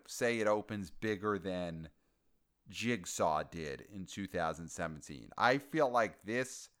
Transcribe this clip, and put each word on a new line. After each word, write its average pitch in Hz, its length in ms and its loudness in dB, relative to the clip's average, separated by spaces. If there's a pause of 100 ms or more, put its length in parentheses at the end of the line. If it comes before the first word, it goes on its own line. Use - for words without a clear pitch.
say 117 320 2
it 107 80 4
opens 104 440 0
bigger 104 480 0
than 87 500 -4 (800)
Jigsaw 90 800 0
did 76 420 -6
in 95 140 -10
two 98 220 -6
thousand 82 420 -2
seventeen. 76 680 -8
I 123 200 6
feel 143 320 2
like 113 340 2
this 120 460 -4 (100)